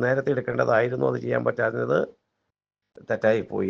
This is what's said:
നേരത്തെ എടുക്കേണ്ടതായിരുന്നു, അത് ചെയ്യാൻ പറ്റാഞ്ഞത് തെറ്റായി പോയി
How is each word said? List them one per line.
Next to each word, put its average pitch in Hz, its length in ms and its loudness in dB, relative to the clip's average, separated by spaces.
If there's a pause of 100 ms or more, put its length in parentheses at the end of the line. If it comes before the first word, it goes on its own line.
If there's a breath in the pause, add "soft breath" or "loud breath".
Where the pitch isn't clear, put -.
നേരത്തെ 135 280 0
എടുക്കേണ്ടതായിരുന്നു, 123 760 2
അത് 127 160 0
ചെയ്യാൻ 123 220 0
പറ്റാഞ്ഞത് 120 540 0 (1120)
തെറ്റായി 110 320 0
പോയി 98 280 -4